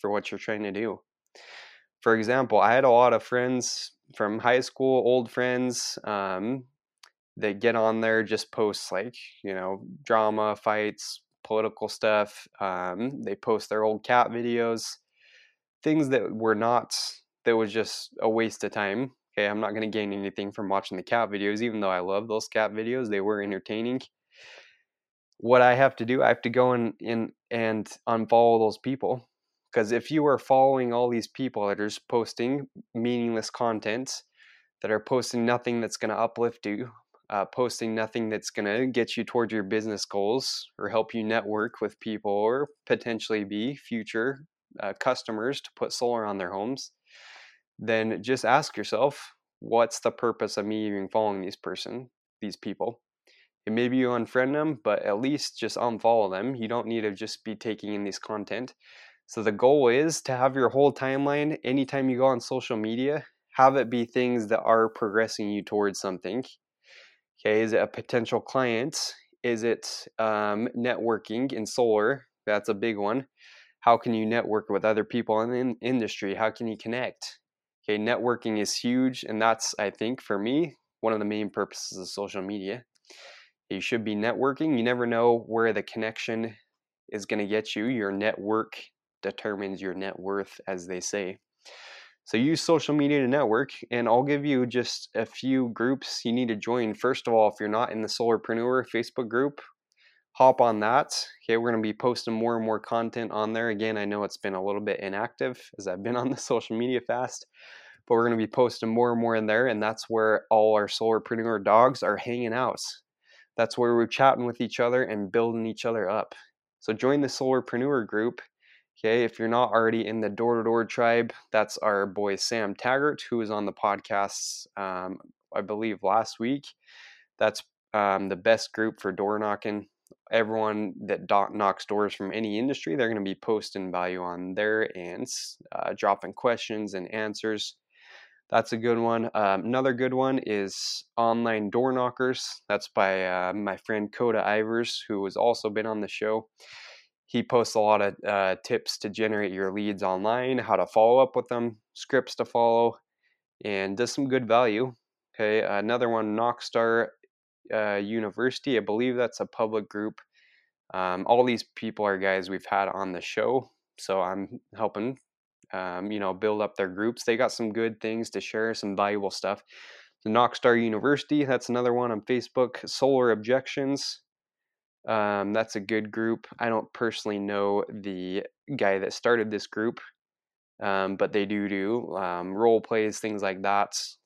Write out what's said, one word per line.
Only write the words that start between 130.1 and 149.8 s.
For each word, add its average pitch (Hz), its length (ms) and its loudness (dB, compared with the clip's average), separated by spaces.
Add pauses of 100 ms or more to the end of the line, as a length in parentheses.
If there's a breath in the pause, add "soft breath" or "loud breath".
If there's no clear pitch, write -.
Everyone 107 640 0 (120)
that 95 220 -4
do-, 101 280 2
knocks 98 300 0
doors 104 300 -2
from 98 180 -6
any 107 240 -4
industry, 139 380 -2
they're 123 120 2
gonna 110 140 -2
be 95 140 -4
posting 104 560 -4
value 90 300 -2
on 90 340 -8
there 107 400 0
and, 87 320 -8 (440)
uh, - 240 -4
dropping 101 380 0
questions 107 640 -2
and 92 180 -8
answers. 107 640 -6 (760 loud breath)
That's 113 240 2
a 117 40 0
good 117 200 0
one. 117 280 0 (100)
Um, 98 300 2
another 131 280 2
good 127 200 -2
one 131 260 0
is - 640 -4 (140)
Online 117 520 0
Door 123 220 2
Knockers. 127 760 -2
That's 101 200 -2
by, 95 400 0
uh, 90 260 -2
my 101 240 -4
friend 107 340 -4
Coda 113 300 0
Ivers, 110 640 -2
who 101 180 -4
has 95 100 -8
also 113 340 2
been 107 160 -2
on 110 140 -2
the 101 80 -4
show. 110 420 -2 (800 loud breath)
He 120 140 0
posts 117 320 2
a 113 60 4
lot 104 200 4
of, 101 140 2 (100)
uh, 98 380 2
tips - 360 -4
to 107 100 -6
generate 104 420 0
your 95 220 -2
leads 104 280 -2